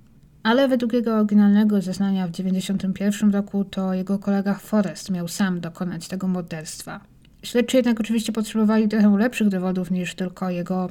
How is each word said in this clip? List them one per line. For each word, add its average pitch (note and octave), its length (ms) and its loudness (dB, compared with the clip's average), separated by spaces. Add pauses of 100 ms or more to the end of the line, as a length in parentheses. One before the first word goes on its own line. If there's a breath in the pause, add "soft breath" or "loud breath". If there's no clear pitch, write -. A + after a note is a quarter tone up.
(420)
Ale B3+ 260 4
według B3 240 0
jego A#3 220 0
oryginalnego G#3 640 4
zeznania F#3 480 -2
w - 20 -6
dziewięćdziesiątym F#3+ 640 -2
pierwszym G3+ 380 2
roku G3+ 340 -2
to F#3+ 300 -4
jego F#3 240 -2
kolega G3 360 0
Forrest G3 560 -2
miał F3 180 -4
sam F#3 320 -2
dokonać E3 480 -8
tego F#3+ 200 -4
morderstwa. F3 720 -8 (420)
Śledczy A#3+ 340 0
jednak A#3+ 240 2
oczywiście A3 320 -2
potrzebowali G#3+ 560 2
trochę G#3 300 4
lepszych A3+ 300 0
dowodów F#3 420 -2
niż F3+ 240 -2
tylko F#3 360 -6
jego F3+ 400 -4